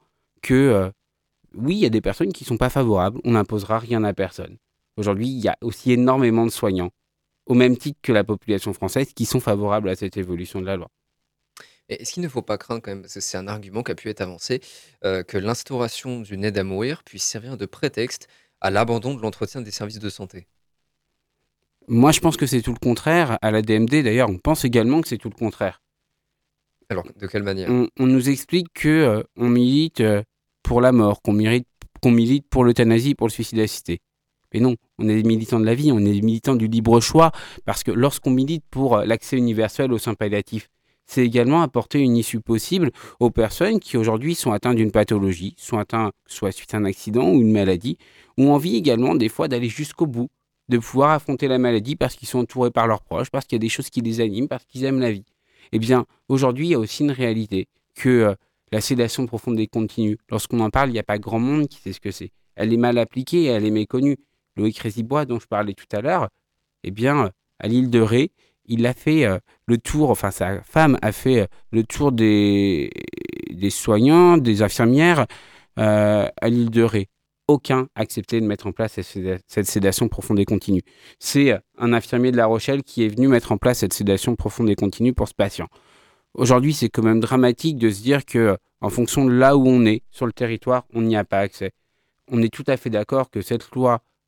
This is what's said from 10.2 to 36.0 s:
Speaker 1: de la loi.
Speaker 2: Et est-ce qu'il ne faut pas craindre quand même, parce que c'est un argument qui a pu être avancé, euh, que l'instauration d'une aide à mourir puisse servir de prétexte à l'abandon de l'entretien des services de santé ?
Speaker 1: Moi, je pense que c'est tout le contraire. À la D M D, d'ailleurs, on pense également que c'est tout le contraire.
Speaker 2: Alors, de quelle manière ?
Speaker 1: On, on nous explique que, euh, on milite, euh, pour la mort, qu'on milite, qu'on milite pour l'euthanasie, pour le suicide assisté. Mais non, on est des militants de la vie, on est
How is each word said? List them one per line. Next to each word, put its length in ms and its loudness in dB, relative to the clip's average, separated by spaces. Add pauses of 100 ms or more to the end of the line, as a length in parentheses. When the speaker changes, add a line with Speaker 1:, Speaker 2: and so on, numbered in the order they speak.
Speaker 1:
de 60 -8
la 100 -6
loi. 140 -12 (1000)
Speaker 2:
Et 100 -10
est-ce 140 -12
qu'il 80 -8
ne 60 -6
faut 140 -8
pas 140 -6
craindre 260 -8
quand 80 -14
même, 120 -12
parce 120 -20
que 60 -12
c'est 160 -10
un 100 -10
argument 360 -10
qui 100 -8
a 20 -4
pu 140 -14
être 140 -8
avancé, 400 -8 (420)
euh, 180 -2
que 140 -8
l'instauration 840 -6
d'une 200 -10
aide 140 -2
à 80 -2
mourir 400 -6
puisse 200 -12
servir 340 -10
de 80 -8
prétexte 600 -8 (360)
à 80 -2
l'abandon 440 0
de 60 -12
l'entretien 400 -8
des 100 -14
services 280 -12
de 100 -10
santé ? 380 -16 (1400)
Speaker 1:
Moi, 260 6
je 80 2
pense 180 0
que 80 0
c'est 160 0
tout 100 -6
le 60 -8
contraire. 640 0
À 80 0
la 100 2
D 140 0
M 120 2
D, 160 2
d'ailleurs, 280 2
on 80 -6
pense 260 -2
également 380 2
que 60 -6
c'est 100 -6
tout 100 -12
le 60 -14
contraire. 480 -6 (1080)
Speaker 2:
Alors, 160 -6 (160)
de 60 -10
quelle 160 -6
manière ? 280 -4
Speaker 1:
On, 280 0
on 80 0
nous 240 2
explique 420 -4
que, 160 -2
euh, 340 2 (140)
on 140 0
milite, 500 2
euh, 220 2 (400)
pour 180 2
la 120 6
mort, 280 4
qu'on 140 0
milite, 340 2 (320)
qu'on 100 4
milite 380 4
pour 160 2
l'euthanasie, 500 4
pour 120 -4
le 60 -2
suicide 280 -4
assisté. 400 -4 (540)
Mais 60 0
non, 160 2 (220)
on 120 -2
est 100 2
des 80 2
militants 320 0
de 60 2
la 80 2
vie, 180 2
on 60 2
est 160 2